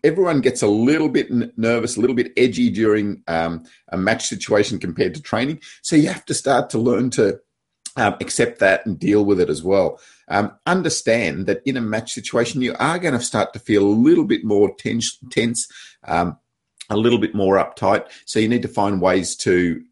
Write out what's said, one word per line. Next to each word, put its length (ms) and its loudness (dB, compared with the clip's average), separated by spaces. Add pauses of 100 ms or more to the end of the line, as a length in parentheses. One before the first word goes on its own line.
everyone 360 2
gets 220 0
a 60 4
little 400 2
bit 220 -2
n-, 260 -2
nervous, 400 -2
a 40 -4
little 160 2
bit 200 -2
edgy 340 2
during, 560 0
um, 380 -4 (240)
a 80 -6
match 320 -2
situation 500 0
compared 360 -4
to 60 -12
training. 400 -6 (220)
So 140 0
you 120 4
have 180 -10
to 80 -4
start 360 0
to 80 -4
learn 320 0
to, 300 0 (560)
um, 240 0
accept 400 -2
that 260 2
and 120 -6
deal 260 2
with 160 2
it 100 2
as 140 -4
well. 360 0 (280)
Um, 240 -2 (120)
understand 840 -2
that 200 -2
in 100 -2
a 40 -4
match 320 -6
situation, 500 -4
you 160 -4
are 220 -2
gonna 200 -2
start 320 -2
to 60 -16
feel 240 2
a 80 4
little 340 4
bit 200 -2
more 320 2
tens-, 420 -6 (120)
tense, 360 -2 (400)
um, 320 -2 (500)
a 80 -2
little 220 2
bit 160 -4
more 220 2
uptight. 500 0 (200)
So 120 -2
you 80 2
need 160 0
to 60 -6
find 320 0
ways 380 0
to, 540 0